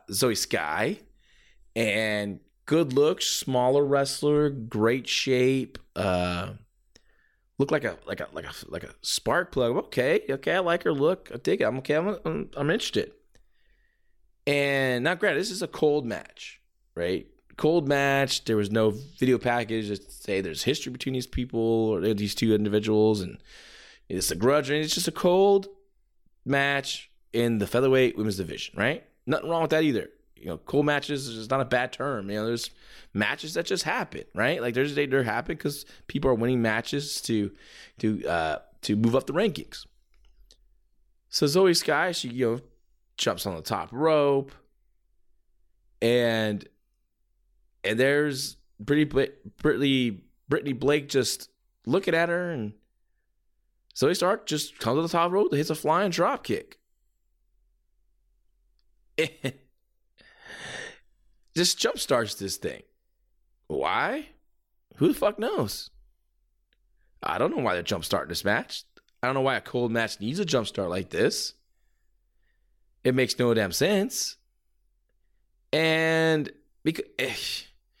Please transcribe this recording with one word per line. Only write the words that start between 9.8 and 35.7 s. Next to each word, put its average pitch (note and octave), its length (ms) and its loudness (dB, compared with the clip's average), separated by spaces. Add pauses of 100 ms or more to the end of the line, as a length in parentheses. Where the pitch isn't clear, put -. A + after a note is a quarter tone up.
okay, C3+ 240 -2
I F#3 60 2
like E3+ 240 0
her E3+ 100 2
look. D3+ 400 0
I A#2+ 40 -10
dig F3+ 220 0
it. - 60 2
I'm B2 140 0
okay. D3 160 0
I'm, F#3 280 0
I'm, D#3+ 320 -6
I'm C#3+ 140 -2
interested. - 420 -2 (1400)
And C#3 560 2
now, F3 120 0
granted, E3+ 240 0
this G#3 120 -4
is D3+ 100 -8
a E3+ 60 -4
cold D3 380 2
match, - 560 -10 (340)
right? F2 320 -2 (300)
Cold D#3 300 2
match. C#3 580 0
There A2 120 2
was G2+ 140 0
no A2 200 4 (280)
video B2+ 180 4
package A2+ 500 -2
to G#2 80 -4 (160)
say G2 300 -2
there's D#2+ 220 -6
history B2+ 280 -2
between C3 220 -6
these B2+ 140 -4
people B2 320 -4
or A2 540 2
these G#2 220 -2
two A2+ 180 4
individuals, G#2+ 680 4
and - 160 -10 (720)
it's - 240 -4
a - 40 -4
grudge. C3 340 4
And D3+ 140 0
it's D#3 100 -2
just - 140 -2
a D#3+ 40 0
cold G3 560 4 (800)
match C#3 640 -2 (240)
in A#2 240 2
the G2+ 100 0
featherweight C3 500 4
women's G#2 200 -2
division, - 400 -8
right? A#2+ 260 -2 (220)
Nothing C#3 240 -2
wrong E3 140 0
with D#3 80 -2
that D#3+ 120 4
either. B2 260 0 (260)
You - 120 -18
know, E2 100 -6
cold D3 280 0
matches C#3+ 420 -2
is A2+ 220 -10
not C3+ 120 0
a B2 40 -4
bad B2 260 -2
term. A#2+ 380 -6
You G#2 60 -4
know, G#2+ 100 -2
there's A#2 240 -4 (440)
matches C3 420 -2
that E3+ 100 -2
just F#3 180 -2
happen, F#3+ 420 -6 (100)
right? C3 260 0
Like, A#2+ 140 -2
there's, C#3+ 180 0
they, D3 140 0
they're C3+ 160 2
happen B2 340 -2
'cause - 280 -6 (200)